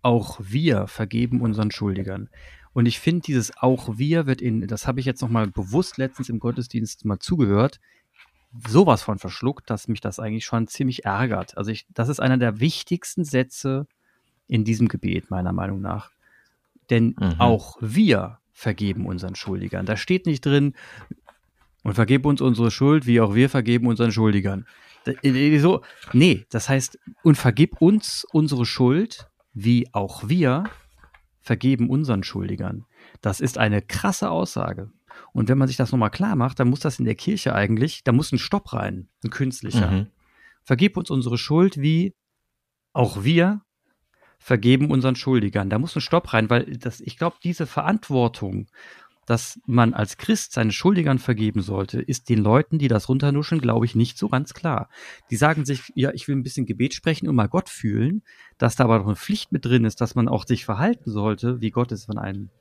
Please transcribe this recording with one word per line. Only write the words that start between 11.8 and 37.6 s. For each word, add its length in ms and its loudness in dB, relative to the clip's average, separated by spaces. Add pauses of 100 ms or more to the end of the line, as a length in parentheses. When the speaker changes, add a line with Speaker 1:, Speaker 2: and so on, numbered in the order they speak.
Speaker 1:
das 160 -2
ist 100 -4
einer 180 2
der 220 0
wichtigsten 680 -2
Sätze 640 -4 (600)
in 160 0
diesem 240 2
Gebet, 420 -4
meiner 240 -4
Meinung 280 -6
nach. 300 -8 (760)
Denn 300 4
Speaker 2:
Mhm. 200 2
Speaker 1:
auch 420 2
wir 580 2 (120)
vergeben 540 -4
unseren 300 -8
Schuldigern. 500 -8
Da 120 -2
steht 280 -2
nicht 200 -2
drin, 300 2 (1080)
„Und 100 -2
vergib 320 2
uns 160 2
unsere 300 2
Schuld, 340 2
wie 160 6
auch 140 2
wir 140 4
vergeben 380 0
unseren 240 2
Schuldigern.“ 540 0 (380)
Da, 80 -6 (100)
äh, 380 4
so, 220 4 (320)
nee, 360 6
das 200 -4
heißt, 280 -2 (240)
„Und 140 8
vergib 460 2
uns 500 2
unsere 340 0
Schuld, 640 0 (240)
wie 400 0
auch 340 -6
wir 360 2 (800)
vergeben 480 0
unseren 340 0
Schuldigern.“ 600 -6 (360)
Das 180 -2
ist 180 -2
eine 240 2
krasse 500 -4
Aussage. 580 -4 (420)
Und 180 0
wenn 80 4
man 100 4
sich 100 -4
das 140 0
nochmal 180 2
klar 260 -2
macht, 240 0
dann 100 4
muss 100 0
das 200 -4
in 60 0
der 100 -2
Kirche 380 -4
eigentlich, 500 0